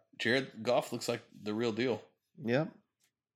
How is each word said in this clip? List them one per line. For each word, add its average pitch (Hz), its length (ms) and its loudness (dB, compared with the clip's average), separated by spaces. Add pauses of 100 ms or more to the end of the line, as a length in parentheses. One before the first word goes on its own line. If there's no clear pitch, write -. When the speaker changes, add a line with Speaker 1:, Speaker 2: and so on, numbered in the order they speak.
(180)
Speaker 1:
Jared 123 460 0
Goff 123 280 2
looks - 180 -4
like 120 120 -2 (220)
the 107 100 -2
real 117 180 2
deal. 113 300 0 (420)
Speaker 2:
Yep. 123 260 2 (680)